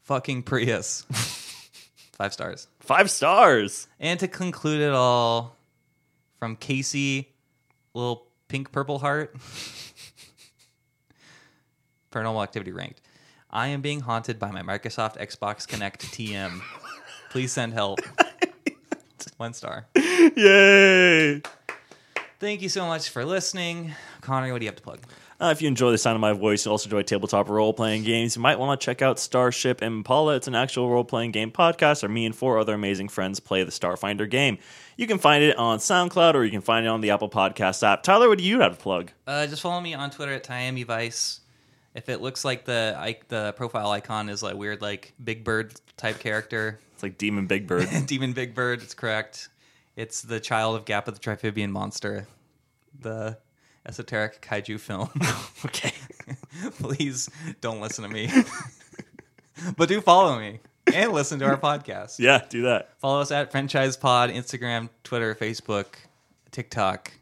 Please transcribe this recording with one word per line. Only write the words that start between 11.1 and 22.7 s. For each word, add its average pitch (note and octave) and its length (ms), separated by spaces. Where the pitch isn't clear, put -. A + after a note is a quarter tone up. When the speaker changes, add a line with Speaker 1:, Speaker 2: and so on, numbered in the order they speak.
Speaker 1:
Paranormal A2 300
Activity G2 300
ranked. F#2 280
"I A#2+ 180
am C#3+ 140
being D3 180
haunted A2+ 400
by G2+ 100
my F#2 120
Microsoft G#2+ 540
Xbox - 500
Connect - 460
T G#2+ 220
M. F#2 260
Please C3 220
send A#2 200
help." G2+ 320
<laughs> - 60
One A#2+ 180
star. - 400
Speaker 2:
Yay. G3 1500
Speaker 1:
Thank G#3 240
you F#3+ 60
so F#3+ 180